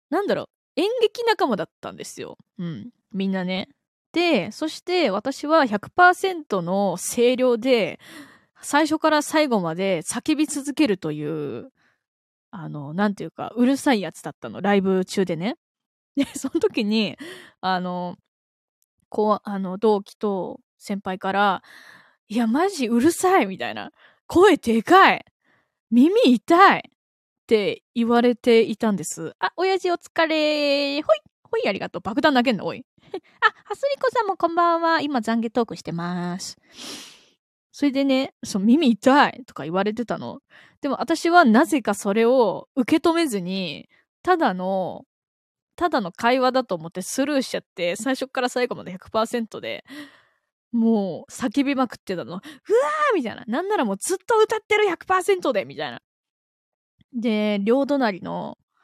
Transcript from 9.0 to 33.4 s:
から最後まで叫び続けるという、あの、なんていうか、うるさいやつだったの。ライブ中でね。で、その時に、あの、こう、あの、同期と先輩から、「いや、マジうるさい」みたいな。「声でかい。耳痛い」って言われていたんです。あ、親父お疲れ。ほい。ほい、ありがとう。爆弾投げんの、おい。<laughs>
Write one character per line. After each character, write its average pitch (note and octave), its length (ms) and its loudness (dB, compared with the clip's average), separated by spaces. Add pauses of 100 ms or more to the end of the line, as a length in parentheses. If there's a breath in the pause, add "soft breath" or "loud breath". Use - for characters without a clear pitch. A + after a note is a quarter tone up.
か D#4 100 2
ら D4+ 120 2
最 D4+ 260 2
後 A#3 100 2
ま E3 160 -2
で F#3 280 -2
叫 C#4+ 340 -2
び D4 100 0
続 C#4 260 -8
け D4+ 140 2
る G3 120 0
と D#3 120 -6
い D3+ 480 -6
う、 - 140 -16 (800)
あ D#3+ 180 -14
の、 D3 260 -12
な G#3 140 0
ん G3 60 -2
て D#3+ 100 -12
い E3 40 -10
う - 20 -14
か、 - 260 -10
う A#3+ 80 4
る C4+ 120 4
さ C4+ 180 2
い G#3 60 0
や D#3+ 120 -8
つ - 100 -20
だ D3+ 100 -10
っ - 20 -14
た - 140 -12
の。 G#2+ 120 -12
ラ G3+ 160 2
イ G3 40 4
ブ F#3 240 0
中 G3 200 -2
で F3 120 -4
ね。 G3+ 200 -4 (600)
で、 C#4 100 0
そ - 260 -10
の E4 80 -2
時 F#4 240 -2
に、 G#3 320 -2 (440 loud breath)
あ F#3 180 -2
の、 F3+ 380 -6 (920)
こ G#3+ 360 0
う、 - 40 -10
あ G3+ 100 -6
の、 F#3+ 200 -6
同 G#3 240 2
期 - 140 -20
と G3 440 -6 (180)
先 G3+ 220 -8
輩 F#3+ 180 -8
か G3 140 -4
ら、 G3 300 2 (640 loud breath)
「い G#3 80 -4
や、 A#3+ 100 0
マ D4 220 2
ジ D4 180 -4
う A#3 140 2
る E4 120 4
さ F#4 280 2
い」 G#3+ 80 2
み F#3+ 100 -8
た A#2 120 -6
い G#2+ 40 -8
な。 G#2+ 180 -12 (340 soft breath)
「声 F4 300 6
で A3+ 260 0
か E4 320 6
い。 - 100 -12 (680)
耳 C#4 240 6 (120)
痛 D#4 520 6
い」 - 80 -
っ - 40 -20 (560)
て G#3 360 0 (120)
言 A#3 140 0
わ A#3+ 140 4
れ B3 140 4
て A3+ 260 6
い G#3+ 140 -2
た A3 160 0
ん F#3+ 40 0
で D#3 80 -6
す。 - 360 -10
あ、 - 160 -2
親 F#4+ 220 0
父 F4+ 120 -2
お F4 80 -2
疲 - 280 -2
れ。 D4 760 0
ほ D#5 120 2
い。 D5+ 60 -10 (220)
ほ - 140 -6
い、 A#4 120 0
あ G3+ 40 0
り F#3 80 -4
が F3+ 100 -8
と A3+ 80 -10
う。 - 40 -14
爆 A#3+ 180 -4
弾 D4+ 140 4
投 A#3+ 80 4
げ B3 100 2
ん G3+ 40 0
の、 E3+ 100 -6
お D3 80 -6
い。 B3 100 -16 (140)
<laughs> - 120 -20 (300 soft breath)